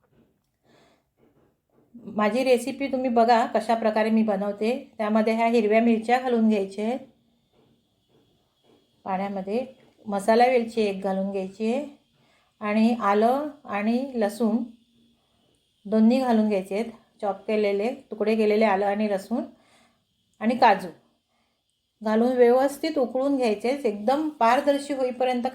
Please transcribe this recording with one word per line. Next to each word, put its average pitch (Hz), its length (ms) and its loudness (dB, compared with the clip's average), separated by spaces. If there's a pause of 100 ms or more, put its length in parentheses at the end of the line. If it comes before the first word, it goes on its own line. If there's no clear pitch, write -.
(2000)
माझी 208 480 -2
रेसिपी 262 480 0
तुम्ही 254 180 -2
बघा 233 360 4
कशा 226 300 -2
प्रकारे 220 340 0
मी 220 140 2
बनवते. 214 720 -4
त्यामध्ये 220 360 0
ह्या 233 140 0
हिरव्या 226 340 2
मिरच्या 233 380 2
घालून 233 300 2
घ्यायच्या 202 360 -2
आहेत 240 140 -4 (2000)
पाण्यामध्ये, 202 600 -6 (420)
मसाला 220 380 2
वेलची 233 360 0
एक 196 200 -4
घालून 196 300 -4
घ्यायची 196 420 -6
आहे 285 120 -4 (760)
आणि 220 420 2
आलं 226 460 2 (180)
आणि 233 500 -4
लसूण 214 420 -2 (1300)
दोन्ही 220 340 4
घालून 220 300 2
घ्यायचे 196 260 -2
आहेत, 226 160 -4 (300)
चॉप 196 260 -6
केलेले, 208 460 -2 (180)
तुकडे 220 240 0
केलेले 220 300 2
आलं 196 200 2
आणि 202 260 0
लसूण 226 320 -4 (960)
आणि 226 160 -2
काजू 196 320 2 (1160)
घालून 220 280 2
व्यवस्थित 262 680 2
उकळून 262 380 0
घ्यायचे. 247 480 -2
एकदम 247 440 -2
पारदर्शी 277 640 0
होईपर्यंत 254 500 -2 (120)